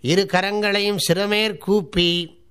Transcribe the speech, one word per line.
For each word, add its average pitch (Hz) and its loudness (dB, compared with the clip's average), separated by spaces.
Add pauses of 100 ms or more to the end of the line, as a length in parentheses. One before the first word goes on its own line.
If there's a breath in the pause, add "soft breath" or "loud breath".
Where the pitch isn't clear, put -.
இரு 180 2
கரங்களையும் 202 0
சிரமேற் 208 0
கூப்பி 180 0 (420)